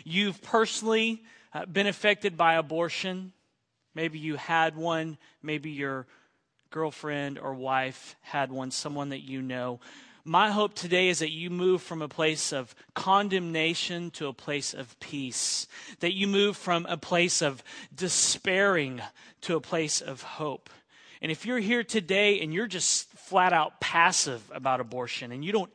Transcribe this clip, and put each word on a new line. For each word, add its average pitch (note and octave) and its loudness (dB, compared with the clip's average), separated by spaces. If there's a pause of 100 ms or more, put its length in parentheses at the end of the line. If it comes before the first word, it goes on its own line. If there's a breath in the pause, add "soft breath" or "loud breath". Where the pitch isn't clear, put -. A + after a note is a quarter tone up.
you've F#3 -2
personally, A3 2 (300 soft breath)
uh, D#3+ -6
been F#3+ 2
affected G3+ 2
by E3 6
abortion, E3+ -2 (640)
maybe D#3+ -4
you D3+ -4
had D#3+ 2
one, D#3+ -4 (220 soft breath)
maybe D3+ -6
your C#3 -6 (640 soft breath)
girlfriend D3 -4
or C3+ -8
wife C3 -2
had C3+ -2
one, C3 -4
someone C#3+ -6
that C#3 -8
you C3 -8
know. B2 -6 (460 loud breath)
My F3+ 4
hope G#3 2
today F3+ 2
is F3 2
that D#3+ -2
you E3 -8
move F3+ 2
from D#3+ -8
a D3 -6
place D#3 0
of C3 -6 (220 soft breath)
condemnation F3 0
to D3+ -6
a C3 -6
place C#3+ -6
of - -14
peace, - -6 (320 loud breath)
that F3+ 0
you G3 2
move G3+ 4
from F3 0
a E3+ -4
place F3 2
of C#3 -2 (320 loud breath)
despairing F3+ 2 (400 loud breath)
to F3 0
a D3 0
place D#3+ -2
of C3+ -10
hope. - -8 (500 loud breath)
And D#3+ -2
if D#3 -6
you're B3 -2
here A#3 0
today G3+ 2
and D#3 -6
you're A3 -2
just - -2 (100)
flat F#3 4
out D#3 2
passive E3+ 4 (100)
about C3 0
abortion A#2+ -8
and C3+ -8
you G3+ -2
don't G3+ 0